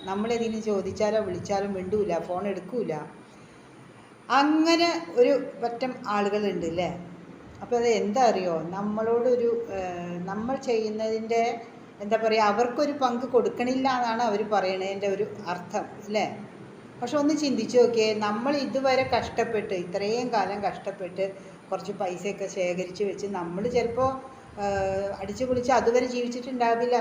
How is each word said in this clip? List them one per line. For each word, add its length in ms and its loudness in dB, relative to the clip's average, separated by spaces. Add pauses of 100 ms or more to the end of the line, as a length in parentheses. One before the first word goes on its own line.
നമ്മളെന്തെങ്കിലും 580 -2
ചോദിച്ചാലോ 580 0
വിളിച്ചാലോ 480 -2
മിണ്ടൂല, 500 0
ഫോൺ 300 -2
എടുക്കൂല. 440 -4 (1400)
അങ്ങനെ 600 6 (280)
ഒരു 160 8 (240)
പറ്റം 380 -4 (120)
ആളുകളുണ്ട് 600 0
അല്ലേ? 240 -2 (680)
അപ്പോൾ 180 -4
അത് 160 2
എന്താ 300 2
അറിയോ, 340 4 (140)
നമ്മളോടൊരു, 800 2 (220)
ഏഹ്, 520 -6
നമ്മൾ 320 -4
ചെയ്യുന്നതിൻ്റെ 840 0 (580)
എന്താ 160 0
പറയുക, 260 4
അവർക്കൊരു 500 4
പങ്ക് 340 0
കൊടുക്കണില്ല 640 2
എന്നാണ് 320 0
അവർ 260 2
പറയണതിൻ്റെ 600 0
ഒരു 180 0 (200)
അർത്ഥം 380 -4 (140)
അല്ലേ? 280 -2 (680)
പക്ഷെ 200 -4
ഒന്ന് 180 4
ചിന്തിച്ച് 440 0
നോക്കിയേ, 360 6
നമ്മൾ 420 0
ഇതുവരെ 520 2
കഷ്ടപ്പെട്ട്, 640 -2
ഇത്രയും 580 -2
കാലം 300 0
കഷ്ടപ്പെട്ട് 600 -4 (400)
കുറച്ച് 280 -6
പൈസയൊക്കെ 560 -4
ശേഖരിച്ച് 560 -2
വെച്ച് 220 -4
നമ്മൾ 420 -4
ചിലപ്പോൾ, 420 2 (480)
ഏഹ്, 580 0
അടിച്ചു 280 -4
പൊളിച്ച് 280 2
അതുവരെ 340 6
ജീവിച്ചിട്ടുണ്ടാവില്ല. 960 0